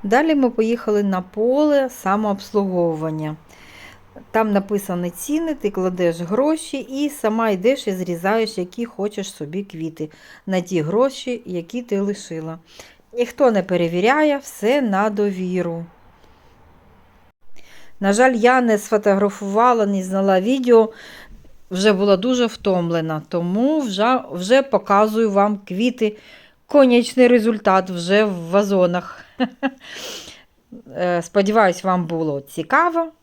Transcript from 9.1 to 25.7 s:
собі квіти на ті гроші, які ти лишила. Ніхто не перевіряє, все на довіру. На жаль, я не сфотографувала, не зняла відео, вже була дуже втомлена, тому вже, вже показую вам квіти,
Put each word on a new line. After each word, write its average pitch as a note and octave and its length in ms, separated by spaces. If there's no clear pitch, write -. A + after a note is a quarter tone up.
собі D#3+ 320
квіти D#3+ 460
на F#3 140
ті F3+ 200
гроші, A#3+ 680
які F3+ 360
ти G#3 180
лишила. E3 580
Ніхто A#3+ 380
не G3 120
перевіряє, F#3+ 760
все C4+ 440
на G#3 280
довіру. F#3 760
На G3 120
жаль, B3 220
я B3 260
не A3 180
сфотографувала, G#3 1080
не G3 160
зняла F#3+ 380
відео, A#3 520
вже F#3+ 220
була G3 240
дуже B3 300
втомлена, E3+ 840
тому G#3+ 520
вже, A#3 400
вже G3 300
показую G#3+ 680
вам G3+ 280
квіти, G#3+ 480